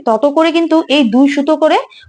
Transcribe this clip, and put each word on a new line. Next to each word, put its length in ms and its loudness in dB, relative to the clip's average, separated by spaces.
তত 160 -2
করে 200 2
কিন্তু 200 0
এই 80 2
দুই 200 4
সুতো 280 -2
করে 160 2